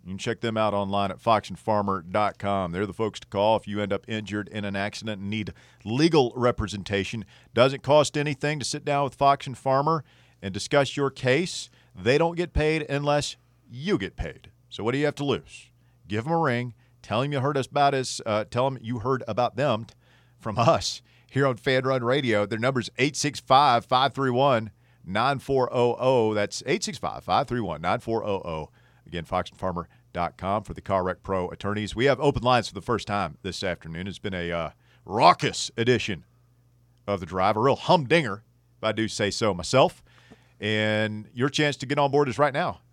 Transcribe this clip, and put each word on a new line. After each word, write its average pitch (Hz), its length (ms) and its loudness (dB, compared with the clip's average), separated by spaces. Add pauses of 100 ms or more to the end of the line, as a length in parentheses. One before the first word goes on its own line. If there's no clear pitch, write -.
You 90 80 -12
can 98 60 -10
check 117 220 -4
them 110 160 -4
out 107 160 2
online 101 380 0
at - 100 -10
fox 110 300 2
and 90 80 -10
farmer 101 420 0
dot 95 380 -2
com. 98 340 -2
They're 98 140 -2
the 92 80 -10
folks 110 260 -4
to - 60 -20
call 104 300 2
if 101 120 -6
you 101 120 -4
end 101 120 -2
up 98 160 -6
injured 104 400 -6
in 104 160 -8
an 101 100 -6
accident 104 460 -6
and 98 80 -8
need 107 240 -6 (320)
legal 135 500 4
representation. 104 920 -2 (260)
Doesn't 135 300 4
cost 147 340 4
anything 147 420 -2
to 117 60 -6
sit 147 220 -8
down 143 180 0
with 127 100 -6
Fox 139 320 2
and 127 120 -10
Farmer 143 460 0 (360)
and 95 140 -8
discuss 139 420 2
your 139 140 0
case. 135 580 -2 (260)
They 110 220 2
don't 170 200 2
get 175 180 -4
paid 156 340 2
unless 143 480 0 (340)
you 151 280 -2
get 92 180 -6
paid. - 340 -10 (200)
So - 120 -10
what 113 100 0
do 135 60 0
you 147 60 0
have 143 120 0
to 143 80 -6
lose? - 420 -4 (400)
Give 110 200 -4
'em 165 60 -2
a 165 60 2
ring. 123 340 0 (300)
Tell 113 200 -2
'em 143 100 -4
you 139 80 -2
heard 143 180 0
us 123 80 -2
about 143 260 4
us, 131 320 -4
uh, 107 260 0
tell 123 160 0
'em 131 140 -4
you 117 200 -8
heard 127 280 -2
about 110 280 -2
them 113 280 -2
t-, - 100 -20 (460)
from 107 180 -4
us 120 440 2 (280)
here 139 160 2
on 123 120 0
Fan 131 260 2
Run 131 180 0
Radio. 117 440 2
Their 107 120 -4
number's 123 380 0
eight 131 180 2
six - 260 -4
five, 135 440 6
five 127 300 2
three 135 160 0
one, 120 400 2 (340)
nine 120 340 0
four 131 320 0
oh 120 280 2
oh. 120 340 4
That's 104 320 -2
eight 175 180 -2
six 180 140 -8
five, 60 280 -8
five 117 220 2
three 123 140 -2
one, 80 220 -6
nine 104 180 0
four 113 240 -2
oh 98 180 -2
oh. 80 280 -8 (360)
Again, 85 200 -8
fox 90 240 -4
and - 80 -20
farmer 87 300 -4 (240)
dot 87 240 -4
com 98 280 -4
for - 100 -12
the - 60 -12
Car 95 220 0
Wreck 90 200 -4
Pro 92 260 -2
attorneys. 101 460 -6
We 117 120 2
have 135 140 4
open 143 220 0
lines 120 260 4
for - 60 -14
the 95 80 -10
first 113 240 -2
time 95 360 -4
this 92 200 -8
afternoon. 85 440 -6
It's 95 120 -10
been 98 160 -8
a, 87 160 -4
uh, 82 200 -4 (340)
raucous 135 720 2
edition 113 480 0 (840)
of 101 140 -2
The 90 60 -10
Drive, 92 300 0
a 107 40 -2
real 135 160 4
humdinger, 143 640 0 (340)
if - 80 -12
I 110 80 0
do 110 160 -2
say 101 220 -2
so 104 240 0
myself. 127 480 2 (580)
And 107 720 -2
your 127 160 -2
chance 147 300 0
to 135 80 -8
get 143 120 -2
on 143 120 2
board 143 180 4
is 117 100 -4
right 143 140 2
now. 143 280 -4 (120)